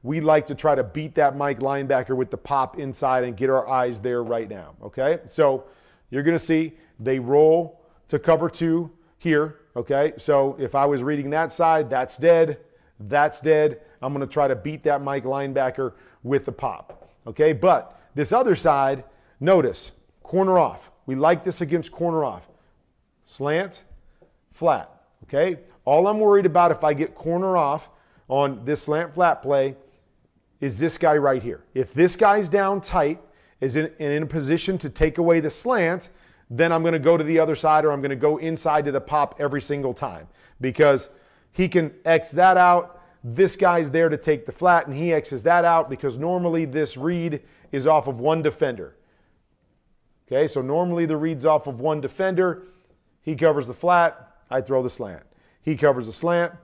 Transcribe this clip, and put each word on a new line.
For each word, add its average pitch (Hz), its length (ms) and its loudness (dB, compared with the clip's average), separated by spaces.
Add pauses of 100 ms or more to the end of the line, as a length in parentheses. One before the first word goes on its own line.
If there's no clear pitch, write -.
We 151 160 -4
like 156 280 4
to 143 80 -8
try 151 180 0
to 131 100 0
beat 151 320 -8
that 143 200 2
Mike 143 240 -4
linebacker 135 560 -2
with 127 160 -4
the 127 60 -8
pop 135 420 -4
inside 131 440 -2
and 120 140 -8
get 131 140 0
our 131 160 0
eyes 123 320 -2
there 120 240 -4
right 113 260 -6
now, 85 320 -16
okay? 135 460 -4
So 139 380 0 (440)
you're 139 140 -4
gonna 165 160 2
see 160 360 -2 (240)
they 131 200 -2
roll 156 640 4 (260)
to 151 100 -2
cover 165 320 2
two 165 400 -2 (300)
here, 151 400 -2 (160)
okay? 143 420 0
So 139 400 0
if 131 160 -6
I 139 120 2
was 139 180 0
reading 143 280 -4
that 160 220 -2
side, 160 340 0
that's 127 300 -6
dead, 165 420 4 (400)
that's 143 400 0
dead. 151 420 2 (200)
I'm 131 100 -6
gonna 139 140 -4
try 139 220 0
to 131 80 0
beat 147 280 -10
that 143 200 0
Mike 139 200 -6
linebacker 135 680 -4 (300)
with 135 220 -2
the - 60 -6
pop, - 560 -10 (200)
okay? 151 260 2
But 165 420 0 (200)
this 147 180 -2
other 240 220 4
side, 139 480 0 (360)
notice, 143 520 2 (320)
corner 185 340 2
off. 113 340 0 (140)
We 127 80 -6
like 165 300 2
this 180 180 -6
against 160 300 -4
corner 165 340 -4
off. - 240 -10 (800)
Slant, 160 560 -6 (680)
flat, 151 380 -2 (360)
okay? 165 340 0 (260)
All 160 220 4
I'm 214 120 0
worried 202 280 6
about 170 240 4
if 147 120 -2
I 151 120 2
get 151 180 -4
corner 180 420 -2
off 147 320 0 (400)
on 131 380 -2
this 147 160 -4
slant 156 320 -4
flat 170 300 2
play 135 320 0 (840)
is 127 180 -6
this 156 180 -2
guy 151 220 2
right 135 240 0
here. 110 220 -12 (100)
If 127 180 -4
this 170 240 2
guy's 208 320 2
down 196 340 0
tight, 160 380 -2 (420)
is 135 160 -2
in, 156 80 0 (140)
and 147 140 -4
in 151 80 -2
a 156 60 -6
position 165 500 -2
to 143 140 -8
take 156 260 -2
away 170 220 2
the 151 100 -4
slant, 180 600 -2 (420)
then 160 200 2
I'm 165 120 0
gonna 165 160 0
go 165 180 4
to 160 60 -2
the 160 160 2
other 160 160 2
side 156 280 2
or 151 80 2
I'm 143 80 -4
gonna 139 160 -4
go 147 220 0
inside 156 480 -2
to 147 60 -2
the 135 100 -2
pop 147 380 -2
every 143 220 -4
single 139 300 -6
time 87 360 -10 (320)
because 135 500 2 (420)
he 180 160 -2
can 165 280 -2 (100)
X 165 260 2
that 180 260 4
out. 180 440 2 (220)
This 156 320 0
guy's 175 340 2
there 165 180 2
to 151 100 -2
take 151 280 -2
the - 60 -12
flat 175 340 2
and 139 100 -10
he 165 160 -2
X's 143 320 -2
that 170 220 4
out 165 240 2
because 131 300 -6
normally 170 460 -2
this 143 300 -4
read 165 460 -4 (300)
is 135 160 -2
off 151 200 4
of 120 120 -8
one 156 240 0
defender. 127 540 -4 (1300)
Okay, 139 180 2
so 147 160 -4
normally 170 460 -2
the 156 100 -2
read's 151 280 -4
off 151 200 2
of 127 140 -10
one 151 220 -2
defender. 180 640 -2 (540)
He 160 140 -6
covers 147 300 2
the 120 80 -12
flat, 170 580 0 (200)
I 131 100 0
throw 131 220 0
the 123 80 -4
slant. 95 320 -14 (400)
He 151 120 -2
covers 127 300 2
the 110 80 -12
slant 170 400 -2 (100)